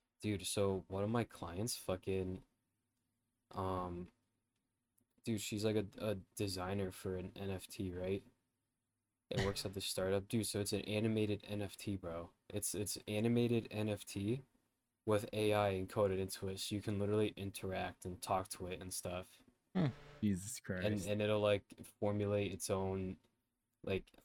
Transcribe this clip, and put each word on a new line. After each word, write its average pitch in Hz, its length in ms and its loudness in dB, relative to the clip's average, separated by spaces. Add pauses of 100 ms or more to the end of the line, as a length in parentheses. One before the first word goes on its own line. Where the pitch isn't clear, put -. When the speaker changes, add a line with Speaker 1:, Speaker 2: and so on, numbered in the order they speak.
(220)
Speaker 1:
Dude, 101 240 0
so 98 440 0
one 95 140 -2
of 104 60 0
my 117 140 2
clients 104 540 -6
fucking, 92 640 -2 (1120)
um, 90 520 -2 (1160)
dude, 110 180 -2
she's, 104 220 -2
like, 107 140 4
a, 104 80 2 (200)
a 107 120 0 (180)
designer 95 560 -2
for 95 240 -4
an 92 220 -6
N 98 140 -4
F 92 160 -6
T, 92 260 -4
right? 92 300 -2 (1080)
It - 160 0
works 101 200 0
at 98 100 -6
the 98 60 -4
startup. 98 460 0
Dude, 107 200 2
so - 120 0
it's 104 140 0
an 101 80 2
animated 107 640 2
N 104 140 -2
F 98 160 -6
T, 101 180 -2
bro. 85 360 -6 (180)
It's, - 260 -2
it's 98 220 -2 (100)
animated 117 640 4
N 107 160 0
F 104 180 0
T 110 380 -2 (640)
with 107 260 4
A 107 220 4
I 104 200 6
encoded 95 460 2
into 95 300 -2
it, 98 100 -4
so - 160 -2
you 101 60 0
can 104 180 0
literally 104 380 2
interact 92 680 -4
and 90 160 -8
talk 92 280 0
to - 180 -8
it 90 140 -6
and 92 120 -10
stuff. 90 320 -6 (500)
Speaker 2:
Hmm. 180 120 4 (340)
Speaker 3:
Jesus 101 380 0 (100)
Speaker 1:
And, 92 120 -2
Speaker 3:
Christ. 101 260 0
Speaker 1:
and 104 140 2
it'll, 107 180 4
like, 104 240 4 (380)
formulate 104 500 2
its 95 180 -4
own, 95 460 0 (720)
like, 95 180 0 (220)